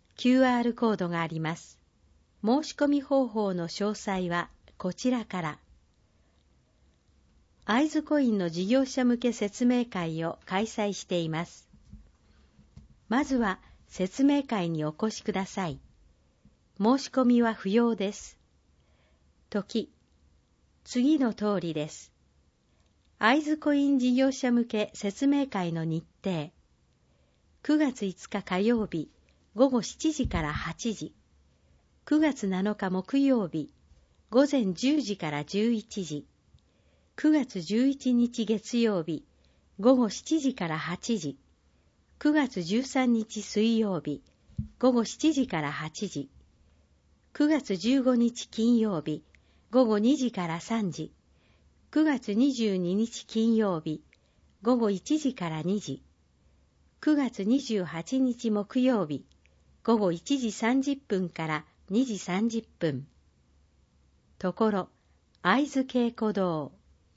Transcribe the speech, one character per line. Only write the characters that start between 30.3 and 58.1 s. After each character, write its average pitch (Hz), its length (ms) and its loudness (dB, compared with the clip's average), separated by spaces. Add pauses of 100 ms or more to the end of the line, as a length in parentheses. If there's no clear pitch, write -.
ら 151 100 -4
八 165 400 -6
時。 - 220 -10 (920)
九 302 140 2
月 277 280 2
七 190 280 0
日 196 160 -4
木 185 300 -2
曜 247 280 2
日、 151 220 -6 (580)
午 262 220 4
前 202 240 0
十 277 260 2
時 202 160 -4
か 156 140 -4
ら 147 140 -4
十 214 280 0
一 208 320 -4
時。 147 220 -10 (920)
九 302 140 2
月 269 300 2
十 208 260 2
一 269 260 0
日 240 320 2
月 214 340 -2
曜 208 260 2
日、 156 200 -6 (540)
午 240 160 6
後 247 140 2
七 - 320 -2
時 262 160 0
か 175 100 -4
ら 156 140 -4
八 175 400 -4
時。 139 180 -6 (800)
九 294 140 2
月 262 320 0
十 214 180 0
三 254 300 0
日 220 300 -2
水 226 360 2
曜 190 220 0
日、 147 200 -6 (600)
午 254 100 4
後 240 140 2
七 - 280 0
時 262 140 0
か 165 140 -4
ら 143 100 -2
八 156 380 -8
時。 - 200 -8 (1040)
九 294 140 2
月 269 300 0
十 240 260 2
五 254 140 4
日 233 320 0
金 233 300 4
曜 208 220 0
日、 151 220 -6 (480)
午 254 160 6
後 214 140 2
二 254 160 4
時 247 160 -2
か 175 160 -4
ら 165 120 -6
三 220 300 -4
時。 156 220 -10 (800)
九 311 100 4
月 247 320 0
二 262 180 4
十 220 240 0
二 180 200 0
日 226 280 -2
金 226 300 2
曜 196 260 2
日、 156 220 -6 (600)
午 247 160 2
後 220 120 2
一 240 280 0
時 285 160 -2
か 170 140 -6
ら 156 140 -6
二 190 160 -2
時。 135 240 -8 (960)
九 302 140 2
月 240 300 -2
二 247 160 2
十 202 240 -2
八 165 340 -4